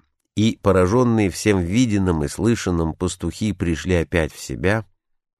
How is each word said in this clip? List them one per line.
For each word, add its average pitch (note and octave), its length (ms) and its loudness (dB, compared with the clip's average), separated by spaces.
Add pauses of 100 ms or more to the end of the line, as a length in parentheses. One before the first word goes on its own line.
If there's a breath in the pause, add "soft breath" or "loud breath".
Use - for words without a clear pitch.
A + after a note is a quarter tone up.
(340)
и G#2 280 0
пораженные G#2 640 2
всем G2 320 0
виденным F#2 640 2
и C#2+ 40 -2
слышанным E2+ 640 -2
пастухи F#2 580 -6
пришли F2+ 440 -2
опять D#2+ 360 -2
в - 80 -20
себя, F2+ 460 -4 (540)